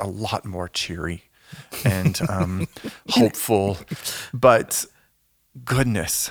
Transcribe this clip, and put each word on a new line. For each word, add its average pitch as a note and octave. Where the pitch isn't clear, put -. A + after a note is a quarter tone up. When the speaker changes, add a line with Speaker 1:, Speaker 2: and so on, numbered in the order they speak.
Speaker 1:
a G2+
lot G#2
more F2+
cheery -
and, F#2+
um, F#2
Speaker 2:
<laughs> -
Speaker 1:
hopeful. G2+
But B2
goodness, A#2+